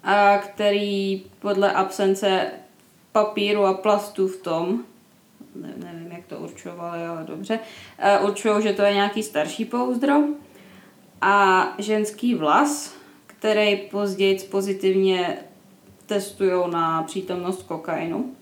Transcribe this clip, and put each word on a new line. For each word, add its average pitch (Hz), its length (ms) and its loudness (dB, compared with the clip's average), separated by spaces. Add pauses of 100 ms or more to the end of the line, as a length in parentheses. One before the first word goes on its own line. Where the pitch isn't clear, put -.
a 202 340 6
který 202 840 -2 (160)
podle 202 320 2
absence 190 800 0 (600)
papíru 208 540 2
a 190 80 2
plastu 202 540 0
v 185 100 -6
tom, 180 460 -2 (720)
ne-, - 220 -14
nevím, 170 340 -14
jak 175 140 -18
to - 120 -14
určovali, 170 680 -12
ale 165 180 -10
dobře, 190 360 -6 (400)
eh, 196 200 6
určujou, 208 420 2
že 208 120 0
to 202 80 0
je 202 120 4
nějaký 202 300 0
starší 196 420 -4
pouzdro. 247 480 0 (1080)
A 190 460 4 (100)
ženský 214 580 -2
vlas, 175 580 2 (340)
který 208 480 2
později 196 640 0
pozitivně 190 1000 0 (680)
testujou 185 640 0
na 165 360 0
přítomnost 185 600 -6
kokainu. 165 680 -6 (100)